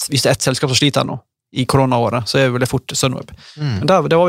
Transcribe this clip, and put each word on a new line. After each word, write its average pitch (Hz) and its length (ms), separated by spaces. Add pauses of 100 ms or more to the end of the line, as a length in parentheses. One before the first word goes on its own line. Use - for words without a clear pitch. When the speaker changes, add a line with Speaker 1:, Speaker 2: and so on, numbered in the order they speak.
Speaker 1:
hvis 135 140
det 123 80
er 135 80
ett - 80
selskap 135 240
som 123 80
sliter 135 240
ennå, 123 180 (340)
i 127 120
koronaåret, 120 580
så - 160
er 135 80
vel 123 120
det 127 100
fort - 160 (100)
Sunweb. - 320 (300)
Speaker 2:
Mm. 135 240
Speaker 1:
Men - 40
det, 175 220
det 160 80
var 170 120